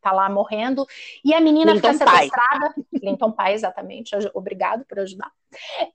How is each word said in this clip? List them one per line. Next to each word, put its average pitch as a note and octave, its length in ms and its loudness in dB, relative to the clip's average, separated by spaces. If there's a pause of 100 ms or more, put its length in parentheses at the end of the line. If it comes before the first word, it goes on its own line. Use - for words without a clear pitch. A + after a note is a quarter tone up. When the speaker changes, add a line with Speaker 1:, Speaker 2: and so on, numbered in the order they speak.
Speaker 1:
tá G3 80 0
lá F#3+ 180 2
morrendo. G#3+ 560 -2 (400)
E D4 80 4
a E4 80 4
menina D#4 340 6
Speaker 2:
Linton A3+ 180 2
Speaker 1:
fica D4+ 140 0
Speaker 2:
pai. D#4 180 6
Speaker 1:
sequestrada. C#4 500 0 (260)
Linton A#3 300 -2
pai, G3+ 240 0
exatamente. G3+ 600 -8
Aj-, G3+ 180 -4
obrigado G3 500 -4
por - 140 -14
ajudar. F#3+ 320 -8 (640)